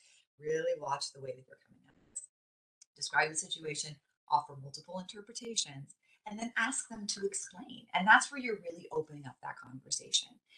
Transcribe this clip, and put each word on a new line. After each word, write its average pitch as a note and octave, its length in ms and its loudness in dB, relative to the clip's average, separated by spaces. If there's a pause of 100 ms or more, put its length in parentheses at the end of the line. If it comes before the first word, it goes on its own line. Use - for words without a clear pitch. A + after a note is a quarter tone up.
(380)
really D#3+ 420 2
watch C#3+ 320 0
the C#3+ 80 -16
way C3+ 120 -6
that C3 160 -12
you're - 200 -20
coming - 180 -20
at - 100 -20 (140)
this. - 200 -10 (680)
Describe D3 340 4
the D#3 60 -6
situation, D#3 640 -4 (320)
offer D3 260 4
multiple C#3+ 440 -10
interpretations, G3+ 960 -6 (300)
and G#3 140 -6
then A#3 160 -4
ask A#3 320 0
them G#3+ 200 -8
to G3 180 -2
explain. B3 680 -6
And F#3 140 4
that's B3 240 10
where C#4 80 -6
you're A3 220 -2
really E3+ 280 -10
opening D3+ 360 -4
up B2 160 -12
that - 160 -6
conversation. - 840 -2 (180)